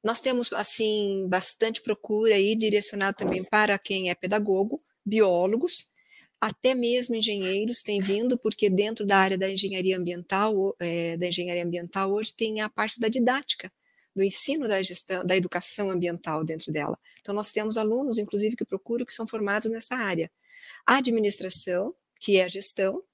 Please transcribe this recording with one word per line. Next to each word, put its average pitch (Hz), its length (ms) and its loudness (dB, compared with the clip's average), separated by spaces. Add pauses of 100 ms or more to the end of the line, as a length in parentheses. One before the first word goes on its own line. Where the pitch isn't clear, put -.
Nós 220 160 0
temos, 247 340 0
assim, 208 760 0
bastante 202 520 0
procura 214 540 0
aí 202 200 4
direcionada 208 580 0
também 185 300 -4
para 208 360 2
quem 190 300 -2
é 175 60 -2
pedagogo, 208 640 0 (280)
biólogos, 208 840 2 (500)
até 254 340 0
mesmo 240 400 0
engenheiros 214 680 0
têm 202 200 -2
vindo, 220 360 0
porque 208 320 0
dentro 208 360 0
da 196 120 4
área 190 200 4
da 190 120 -2
engenharia 190 480 0
ambiental, 180 580 -2
o-, 196 240 0
é, 170 360 -4
da 175 120 -2
engenharia 175 360 -4
ambiental 175 480 -4
hoje 214 240 -2
tem 220 240 -4
a 214 100 -2
parte 214 300 -4
da 226 80 0
didática, 247 640 0 (420)
do 190 80 -2
ensino 254 460 0
da 190 160 2
gestão, 185 420 -2
da 180 120 4
educação 185 520 0
ambiental 170 540 -4
dentro 160 280 -6
dela. 147 280 -4 (220)
Então, 202 120 -8
nós 208 180 0
temos 220 260 -2
alunos, 226 400 0
inclusive, 208 400 -2
que 220 80 -4
procuram, 233 400 -6
que - 80 -6
são 226 120 -6
formados 220 460 -2
nessa 226 240 -4
área. 185 340 -2 (560)
A 247 120 6
administração, 208 1000 2 (240)
que 202 180 4
é 185 60 6
a 180 60 0
gestão 196 520 0 (120)